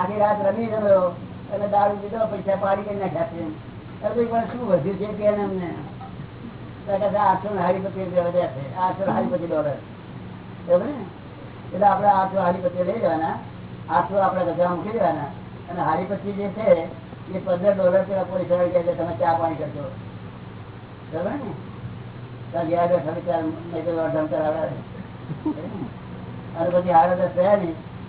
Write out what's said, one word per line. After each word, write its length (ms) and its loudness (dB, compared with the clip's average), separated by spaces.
"આખી 180 0
રાત 280 4
રમી 200 2
ગયો 340 6
અને 160 0
દારૂ 280 4
પીધો, 300 -2
પૈસા 300 0
પાડી 260 2
કરી 140 -4
નાખ્યા 260 -2
છે." 280 -6
તો 60 2
કે, 160 2
"પણ 160 0
શું 280 -4
વધ્યું 300 2
છે 60 -2
કે 220 -2
અમને?" 480 0
તો 100 2
કે, 200 2
આઠસો 380 4
ને 80 0
સાડી 160 2
પચીસ 260 -4
રૂપિયા 200 2
વધ્યા 220 2
છે, 300 -8
આઠસો 300 0
ને 60 2
સાડી 140 2
પચીસ 240 -2
ડોલર. 200 2
બરાબર 180 6
ને? 80 -4
એટલે 120 6
આપણે 220 4
આઠસો, 280 4
સાડી 240 2
પચીસ 260 0
લઈ 140 0
જવાના, 380 2
આઠસો 260 2
આપણે 280 4
ગજામાં 320 2
મૂકી 140 -4
દેવાના 320 2
અને 140 -2
સાડી 200 2
પચીસ 300 -4
જે 140 -2
છે 540 4
એ 120 -2
પંદર 300 4
ડોલર 280 4
પેલા 200 0
પોલીસ 280 -2
વાળા 140 4
કહે 180 2
છે, 160 0
"તમે 180 -2
ચા 180 2
પાણી 200 0
કરજો." 280 -6
બરાબર 180 -2
ને? 220 -6
ત્યાં 160 0
ગયા 200 4
બેઠા 240 2
વિચાર, 320 0
નહીં 420 -4
તો 200 0
અડધમ 220 0
કરાવે. 680 -2
અને 120 2
પછી 180 4
સાડા 260 8
દસ 140 2
થયા 280 4
ને 180 0